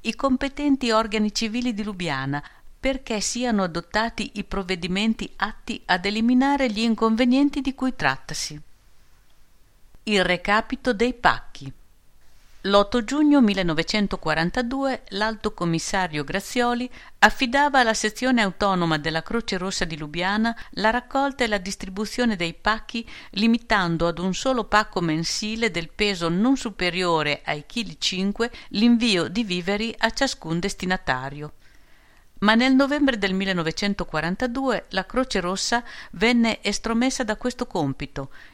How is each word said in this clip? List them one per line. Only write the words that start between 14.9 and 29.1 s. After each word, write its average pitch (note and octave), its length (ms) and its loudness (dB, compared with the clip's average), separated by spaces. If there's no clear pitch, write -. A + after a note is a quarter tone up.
l'Alto G#3 420 -2
Commissario E3 720 -2
Grazioli A#3+ 640 -2
affidava C4+ 640 4
alla A3+ 120 4
sezione A#3 480 0
autonoma F#3 560 2
della D#3+ 260 -2
Croce G3+ 360 -4
Rossa F#3+ 260 -4
di D#3 140 -4
Lubiana F#3+ 580 -2
la G3+ 160 0
raccolta C4+ 560 0
e A3+ 40 2
la G#3 100 0
distribuzione G3+ 760 -2
dei E3+ 200 -2
pacchi, A3 520 -4
limitando G3 760 2
ad E3+ 120 -2
un F#3 140 -2
solo B3 320 -2
pacco G#3 380 0
mensile G#3+ 680 -2
del E3 200 -6
peso F3+ 400 0
non A3 260 4
superiore F3 880 0
ai D3 220 -4
chili G3 340 -6
cinque G3 500 -2
l'invio G#3+ 600 4